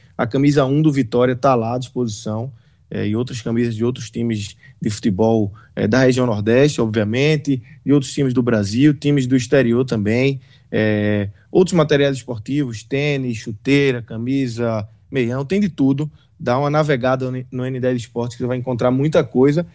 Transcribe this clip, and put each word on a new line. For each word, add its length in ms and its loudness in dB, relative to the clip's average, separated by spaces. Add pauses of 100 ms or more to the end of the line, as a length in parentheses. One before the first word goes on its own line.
(160)
a 120 -2
camisa 360 2
um 160 2
do 120 4
Vitória, 440 2
tá 200 2
lá 180 -2
à 60 -4
disposição, 760 -6 (340)
é, 200 -6
e 80 -2
outras 260 -4
camisas 340 -2
de 80 -2
outros 280 -4
times 440 -4 (240)
de 120 -4
futebol, 600 0 (240)
é, 120 0
da 140 4
região 260 4
Nordeste, 520 2
obviamente, 840 0 (200)
e 80 0
outros 220 2
times 180 0
do 120 2
Brasil, 500 2
times 320 0
do 100 2
exterior 480 2
também, 560 0 (320)
é, 580 0 (220)
outros 220 2
materiais 440 2
esportivos, 640 -6
tênis, 540 -4
chuteira, 640 0
camisa, 840 -4 (220)
meião, 360 -2
tem 140 0
de 100 0
tudo. 420 0 (280)
Dá 200 0
uma 100 0
navegada 640 0
no, 200 -8
no 140 -6
N 140 -6
dez 220 0
Esporte 320 -6
que 100 -8
você 40 -2
vai 100 -2
encontrar 340 0
muita 320 2
coisa 520 2